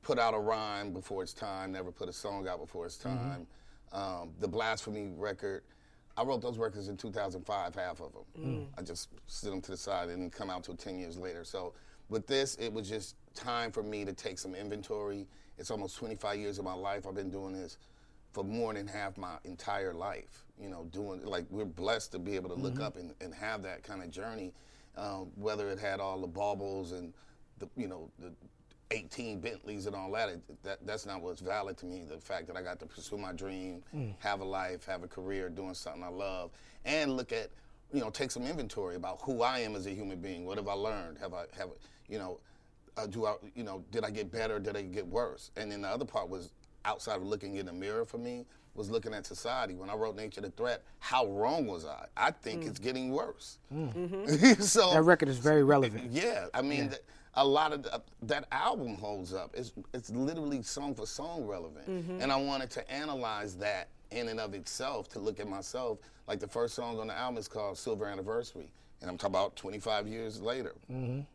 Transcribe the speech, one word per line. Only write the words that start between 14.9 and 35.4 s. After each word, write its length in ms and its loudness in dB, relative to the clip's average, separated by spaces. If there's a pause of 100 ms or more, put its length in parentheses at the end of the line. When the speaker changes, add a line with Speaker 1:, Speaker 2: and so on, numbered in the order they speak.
Speaker 1:
It's 120 -8
almost 260 -4
twenty-five 420 -4
years 200 -2
of 60 -4
my 100 -2
life. 320 -2
I've 80 -6
been 160 -2
doing 220 -6
this 260 -8 (540)
for 120 -2
more 300 0
than 120 -4
half 320 -4
my 260 -8
entire 480 -2
life, 520 -6 (140)
you 100 -10
know, 240 -8
doing, 320 -4
like, 260 0
we're 140 -2
blessed 480 0
to 60 -4
be 180 -2
able 140 -2
to 40 -4
look 200 -2
Speaker 2:
Mm-hmm. 80 -2
Speaker 1:
up 140 -4
and, 240 -10
and 140 -8
have 300 -4
that 180 -8
kind 200 -10
of 80 -10
journey, 420 -6 (440)
um, 400 -6
whether 340 0
it 80 -2
had 220 0
all 200 -2
the 60 -2
baubles 680 0
and 200 -8 (460)
the, 180 -8
you 120 -2
know, 300 -10
the 140 -12 (600)
eighteen 480 -4
Bentleys 460 -6
and 100 -2
all 160 -4
that, 160 2
it, 340 -10
that, 240 -6
that's 200 -4
not 140 -6
what's 200 -6
valid 380 -2
to 80 -12
me. 180 -8
The 140 -10
fact 280 -4
that 100 -8
I 60 -6
got 180 -6
to 60 -12
pursue 320 -8
my 140 -6
dream, 500 -6 (120)
Speaker 2:
Mm. 260 -2
Speaker 1:
have 200 0
a 40 -4
life, 400 -2
have 180 -4
a 60 -8
career, 400 -4